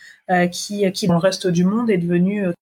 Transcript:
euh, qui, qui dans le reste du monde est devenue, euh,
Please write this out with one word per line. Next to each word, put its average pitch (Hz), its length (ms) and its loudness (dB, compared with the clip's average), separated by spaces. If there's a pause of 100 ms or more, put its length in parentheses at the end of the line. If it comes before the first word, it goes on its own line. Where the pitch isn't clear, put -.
(300)
euh, 180 160 2
qui, 202 460 -2
qui 202 160 -2
dans 175 60 2
le 170 60 2
reste 190 280 0
du 175 160 2
monde 226 260 0
est 190 80 2
devenue, 180 480 0
euh, 175 160 -2